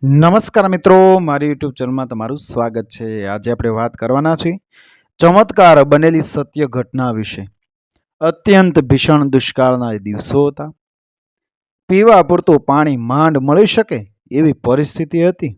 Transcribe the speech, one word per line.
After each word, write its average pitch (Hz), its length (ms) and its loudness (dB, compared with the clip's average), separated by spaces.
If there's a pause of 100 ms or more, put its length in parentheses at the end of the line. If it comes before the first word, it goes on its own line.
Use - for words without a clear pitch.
નમસ્કાર 175 640 2
મિત્રો, 185 520 4
મારી 147 300 -4
YouTube 139 300 -8
ચેનલમાં 131 280 -6
તમારું 117 320 -10
સ્વાગત 113 480 -6
છે. 110 380 -12
આજે 104 260 -6
આપણે 117 180 -4
વાત 113 240 -6
કરવાના 139 420 -2
છીએ 170 220 -6 (640)
ચમત્કાર 175 640 4
બનેલી 156 380 2
સત્ય 147 460 -6
ઘટના 127 440 -6
વિશે. 107 320 -8 (760)
અત્યંત 175 580 2
ભીષણ 143 500 0
દુષ્કાળના 127 640 -2
એ 107 80 -8
દિવસો 104 480 -6
હતા. 147 260 -10 (1160)
પીવા 196 340 4
પૂરતું 156 360 2
પાણી 143 380 -2
માંડ 139 400 0
મળી 147 280 2
શકે 202 340 -4 (320)
એવી 147 220 0
પરિસ્થિતિ 151 720 -4
હતી. 170 340 -4